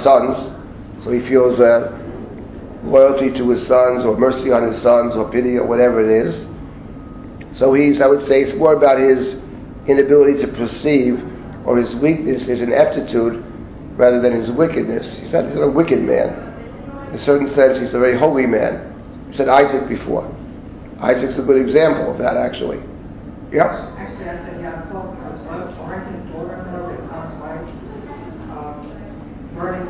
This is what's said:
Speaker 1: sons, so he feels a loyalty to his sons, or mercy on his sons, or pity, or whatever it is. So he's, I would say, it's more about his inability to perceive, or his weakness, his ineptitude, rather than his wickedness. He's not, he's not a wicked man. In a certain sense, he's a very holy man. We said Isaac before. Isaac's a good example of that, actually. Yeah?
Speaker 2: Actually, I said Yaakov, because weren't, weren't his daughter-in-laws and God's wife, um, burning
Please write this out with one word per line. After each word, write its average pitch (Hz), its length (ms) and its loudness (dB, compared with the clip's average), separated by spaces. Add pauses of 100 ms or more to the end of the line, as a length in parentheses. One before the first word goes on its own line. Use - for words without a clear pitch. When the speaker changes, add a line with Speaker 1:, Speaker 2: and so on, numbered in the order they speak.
Speaker 1:
sons, 131 340 4 (600)
so - 100 -8
he 120 120 0
feels 123 380 4
a 117 320 6 (920)
loyalty 135 480 6
to 123 180 0
his 113 160 0
sons, 127 400 4
or 110 100 2
mercy 127 360 2
on 117 200 2
his 107 100 -6
sons, 120 340 4
or 110 140 -2
pity, 123 280 0
or 120 80 0
whatever 117 360 4
it 110 80 4
is. 110 360 2 (1080)
So 131 200 4
he's, 143 280 6
I 135 60 6
would 143 200 4
say, 135 160 6
it's 135 120 -4
more 156 180 6
about 139 260 6
his 127 360 4 (520)
inability 139 540 6
to 123 60 -2
perceive, 123 760 0 (420)
or 123 120 4
his 117 180 0
weakness, 139 480 0
his 117 180 -2
ineptitude, 120 800 0 (540)
rather 123 220 6
than 120 140 2
his 113 180 -2
wickedness. 117 680 -2
He's - 120 -14
not, 165 140 0
he's 147 100 -6
not 151 80 0
a 147 80 2
wicked 151 320 2
man. - 500 -2 (560)
In - 60 -10
a 123 60 -10
certain 143 280 2
sense, 131 300 4
he's 117 140 -4
a 123 60 0
very 123 180 4
holy 135 280 4
man. 113 480 0 (340)
We - 60 -16
said 135 140 0
Isaac 135 400 4
before. - 420 -4 (720)
Isaac's 127 380 0
a 139 40 -2
good 131 200 4
example 143 500 2
of - 80 -8
that, 120 180 0
actually. - 420 -4 (720)
Yeah? - 460 -2
Speaker 2:
Actually, - 320 -12
I 170 80 -10
said - 240 -14
Yaakov, 190 540 -12
because - 320 -14
weren't, 170 400 -12
weren't 185 260 -10
his 175 180 -12
daughter-in-laws 175 580 -10 (100)
and - 100 -14
God's 165 320 -12
wife, 156 260 -12 (840)
um, - 400 -14 (640)
burning 180 340 -8